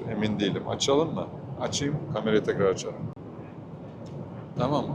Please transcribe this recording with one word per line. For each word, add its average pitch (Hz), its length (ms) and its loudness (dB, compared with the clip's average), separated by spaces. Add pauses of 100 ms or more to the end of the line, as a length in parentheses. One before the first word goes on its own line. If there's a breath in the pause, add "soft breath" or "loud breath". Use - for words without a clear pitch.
(120)
Emin 107 280 0
değilim. 95 280 2
Açalım 147 460 4
mı? 90 120 -2 (360)
Açayım. 143 340 0 (180)
Kamerayı 107 300 4
tekrar 98 220 4
açarım. - 480 0 (1400)
Tamam, 131 380 4